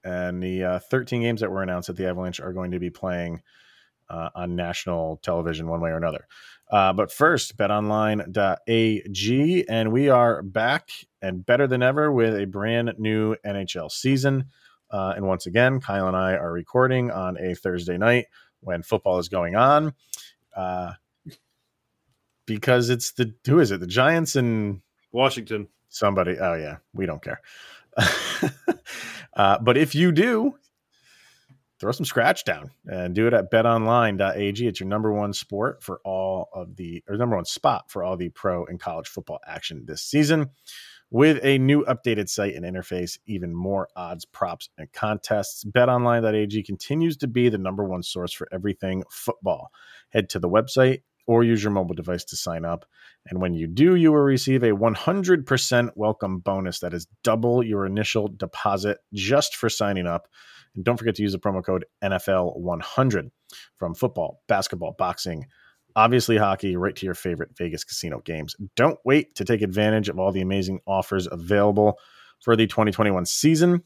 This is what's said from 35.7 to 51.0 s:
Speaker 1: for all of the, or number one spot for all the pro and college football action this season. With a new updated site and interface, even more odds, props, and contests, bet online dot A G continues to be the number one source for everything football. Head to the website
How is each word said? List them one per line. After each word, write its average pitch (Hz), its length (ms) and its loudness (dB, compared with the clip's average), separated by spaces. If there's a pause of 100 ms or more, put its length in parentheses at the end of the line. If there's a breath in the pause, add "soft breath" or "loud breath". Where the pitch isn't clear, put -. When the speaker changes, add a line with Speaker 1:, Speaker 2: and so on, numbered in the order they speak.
Speaker 1:
for - 240 -12
all 95 480 -4
of 90 220 -12
the, 85 340 -12
or 101 80 -4
number 117 200 0
one 87 80 -4
spot - 440 -2
for 95 140 -8
all 92 140 -4
the 87 140 -6
pro 87 360 -4
and 87 140 -12
college 82 260 -8
football - 400 -12
action 80 400 -14
this 78 160 -10
season. 147 480 0 (600 loud breath)
With 139 340 6
a 135 140 4
new 143 260 4
updated 113 440 -2
site 101 280 -4
and 85 80 -10
interface, 90 600 -6
even 87 280 -6
more 95 400 -4
odds, 87 300 -12
props, - 520 -8
and 78 160 -18
contests, 107 680 -4
bet 123 260 4
online 120 360 2
dot 107 100 2
A 107 140 2
G 104 160 -4
continues 151 540 -2
to 135 100 -4
be 123 200 4
the 107 100 2
number 95 260 -4
one 90 180 -6
source 87 300 -6
for - 180 -10
everything 92 580 -4
football. - 640 -6 (380 loud breath)
Head 107 220 0
to 95 100 -4
the 90 80 -2
website 127 540 2 (240)